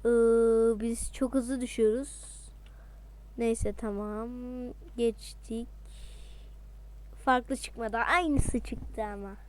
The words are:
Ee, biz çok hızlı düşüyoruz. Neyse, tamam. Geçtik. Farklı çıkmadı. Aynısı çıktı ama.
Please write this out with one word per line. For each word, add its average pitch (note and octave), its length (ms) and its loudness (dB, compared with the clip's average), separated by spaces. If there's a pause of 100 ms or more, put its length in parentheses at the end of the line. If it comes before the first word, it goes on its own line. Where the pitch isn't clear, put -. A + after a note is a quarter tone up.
Ee, A#3 40 6 (680)
biz A#3 340 -2
çok B3+ 200 0
hızlı B3+ 280 0
düşüyoruz. A#3 640 0 (1120)
Neyse, A3+ 360 2
tamam. G#3 560 -4 (680)
Geçtik. A#3 680 -2 (1600)
Farklı C4 320 2
çıkmadı. A3+ 400 -6
Aynısı C#4+ 640 4
çıktı - 440 -6
ama. G3+ 320 -8 (140)